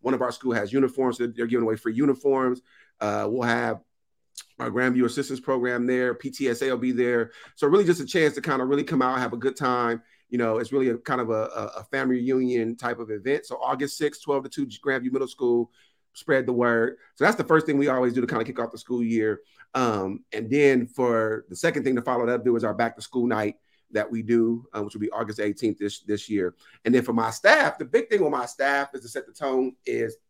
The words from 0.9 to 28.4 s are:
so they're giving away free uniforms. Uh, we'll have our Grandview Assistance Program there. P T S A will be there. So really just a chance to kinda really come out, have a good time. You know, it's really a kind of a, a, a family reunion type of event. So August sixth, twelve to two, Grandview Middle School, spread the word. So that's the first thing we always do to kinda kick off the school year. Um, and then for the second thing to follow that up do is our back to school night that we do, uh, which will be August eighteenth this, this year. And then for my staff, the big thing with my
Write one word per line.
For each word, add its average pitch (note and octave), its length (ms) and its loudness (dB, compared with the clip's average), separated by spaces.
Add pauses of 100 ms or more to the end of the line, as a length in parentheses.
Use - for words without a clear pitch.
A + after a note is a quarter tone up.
so A#2+ 80 0
they're A#2 200 -4
giving A#2+ 180 2
away A2 120 0
free A2 180 -4
uniforms. C3 680 2 (380)
Uh, G#2 280 0
we'll A#2+ 200 -2
have A#2 320 0 (800)
our A#2+ 100 -4
Grandview B2+ 340 2
Assistance C3 360 -4
Program B2 460 0
there. B2+ 280 0
P C3 160 -10
T C3 180 -2
S A#2 140 -2
A C3+ 80 0
will B2+ 80 0
be B2+ 140 0
there. A#2+ 400 0 (240)
So D3 100 0
really F#3+ 180 6
just E3+ 160 2
a C3+ 60 -8
chance D3+ 280 2
to C#3+ 60 -8
kinda C3 240 0
really C#3+ 200 2
come D3+ 180 0
out, B2+ 160 2
have A#2+ 140 -2
a B2 40 -6
good B2+ 200 -2
time. A#2+ 460 0 (260)
You B2 100 -4
know, A2+ 200 0
it's A#2+ 140 -4
really C3 180 2
a A#2 80 -2
kind B2+ 220 -2
of A2+ 100 -4
a, A2 160 0
a, G#2+ 320 -8
a G#2+ 120 -14
family C3 260 0
reunion B2 600 0
type A#2 220 -6
of A2 120 -10
event. B2+ 360 -4
So B2+ 100 -10
August C#3 420 -4
sixth, D3 240 -4
twelve C#3 220 -2
to C3+ 40 -12
two, C#3 180 -6
Grandview B2+ 460 -4
Middle C3+ 160 -2
School, A#2+ 420 0 (420)
spread C3+ 340 0
the B2 60 0
word. A#2+ 440 2 (200)
So C#3+ 80 2
that's D#3+ 120 4
the E3 80 -4
first D#3 220 4
thing C#3+ 120 2
we C#3+ 100 2
always B2+ 240 2
do B2 80 0
to A#2+ 60 0
kinda A#2 180 -2
kick B2 160 -8
off A#2 120 -4
the A2+ 60 -16
school B2 240 -4
year. A2 380 0 (340)
Um, G#2 580 0
and A2 180 -6
then C3+ 360 6
for A2+ 640 0
the - 80 -12
second D3+ 280 -2
thing C3 120 0
to A#2+ 60 -2
follow B2+ 240 0
that B2 100 0
up A2+ 80 -4
do A#2+ 120 4
is A#2 80 0
our G#2 100 0
back A#2 220 -2
to G#2+ 60 -16
school A#2+ 240 -2
night G#2+ 300 -2 (360)
that G#2+ 180 -2
we A2+ 120 -4
do, A#2 500 2
uh, A2 100 -6
which G2+ 120 -8
will G#2+ 60 -10
be G#2+ 100 -4
August G#2+ 300 -6
eighteenth G#2 380 -2
this, G2+ 220 -4
this G#2 280 -6
year. G2 260 -2 (300)
And A#2+ 100 4
then B2 80 6
for B2 100 -4
my A2+ 180 0
staff, F#3+ 480 4
the D3+ 60 -6
big A3+ 240 0
thing G#3 140 2
with D3 100 2
my B2 140 -2